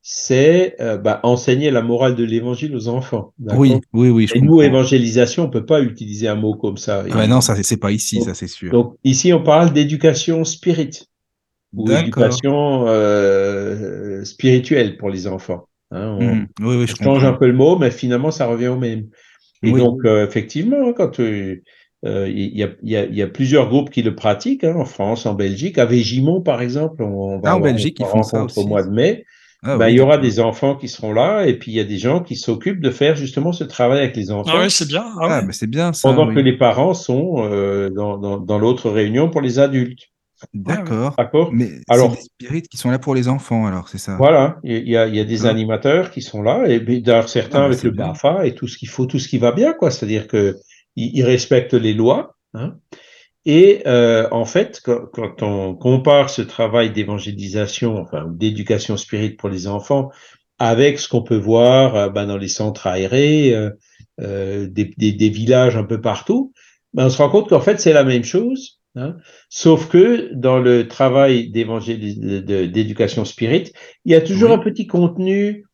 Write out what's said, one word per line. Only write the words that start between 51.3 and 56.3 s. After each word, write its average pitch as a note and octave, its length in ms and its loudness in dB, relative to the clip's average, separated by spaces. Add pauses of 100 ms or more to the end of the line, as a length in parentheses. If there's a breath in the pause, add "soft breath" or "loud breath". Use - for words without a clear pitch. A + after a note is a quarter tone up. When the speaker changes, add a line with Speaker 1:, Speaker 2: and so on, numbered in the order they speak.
Speaker 1:
les A2 220 2
lois, B2 420 0 (160)
hein. B2+ 220 -10 (720 loud breath)
Et, F#3+ 400 6
euh, A#2 440 4
en A#2 160 -2
fait, - 360 -2
quand, A#2+ 300 -4
quand G#2+ 300 -8
on G2 320 -4
compare C3+ 560 4